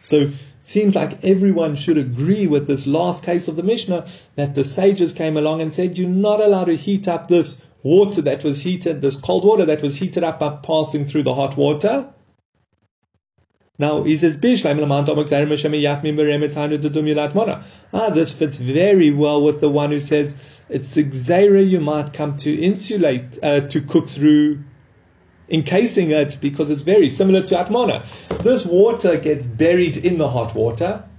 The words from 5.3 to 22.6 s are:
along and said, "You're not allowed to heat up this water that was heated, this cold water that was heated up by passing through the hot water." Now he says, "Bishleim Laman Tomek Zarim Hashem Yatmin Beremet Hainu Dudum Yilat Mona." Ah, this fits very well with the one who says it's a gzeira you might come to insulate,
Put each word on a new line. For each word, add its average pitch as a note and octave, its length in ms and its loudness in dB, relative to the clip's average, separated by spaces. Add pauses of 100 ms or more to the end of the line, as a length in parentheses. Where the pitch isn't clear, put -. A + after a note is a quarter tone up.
along D#3 240 0
and D#3+ 140 -6
said, F3+ 240 -2
"You're F3+ 100 -2
not G#3 320 2
allowed G3+ 240 4
to E3+ 120 2
heat G3 300 -2
up E3+ 220 -4
this F3 320 2 (220)
water F#3 380 4
that C#3+ 240 -2
was C#3+ 160 -2
heated, F3+ 400 -4
this C#3 160 0
cold D3 260 -2
water G3+ 220 6
that D3+ 160 0
was C#3+ 160 -2
heated F3+ 260 -4
up D#3+ 160 -4
by D3 120 -2
passing D3 560 -2
through D3 160 -2
the B2+ 120 0
hot C#3 220 -2
water." D3+ 500 0 (1700)
Now D3 240 0
he D#3 140 2
says, D#3 200 2
"Bishleim E3 420 2
Laman C#3+ 280 0
Tomek D3+ 220 0
Zarim D3+ 200 2
Hashem D3+ 240 -2
Yatmin D3 420 -2
Beremet D3 380 0
Hainu D3 260 -4
Dudum D3 280 -2
Yilat D3 280 -2
Mona." - 300 -2 (300)
Ah, G#3+ 160 0
this D#3 240 0
fits D3+ 240 -4
very D#3+ 520 2
well D3 320 2
with D3 200 2
the D3 80 2
one D3 200 0
who D3 100 -2
says D3 340 -2 (340)
it's - 300 -8
a D3+ 60 4
gzeira F3+ 640 4
you F#3 140 2
might D3 320 -4
come D3 240 -6
to D3 160 -4
insulate, E3 880 -2